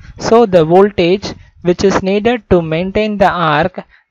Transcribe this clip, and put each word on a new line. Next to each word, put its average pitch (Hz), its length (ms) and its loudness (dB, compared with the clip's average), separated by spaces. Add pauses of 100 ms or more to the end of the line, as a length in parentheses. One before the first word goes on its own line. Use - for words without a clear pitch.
(200)
so 233 260 2
the 180 180 2
voltage 185 680 0 (300)
which 175 200 -2
is 196 200 0
needed 208 460 -2
to 180 120 2
maintain 190 560 -4
the 190 120 2
arc 160 540 -2 (280)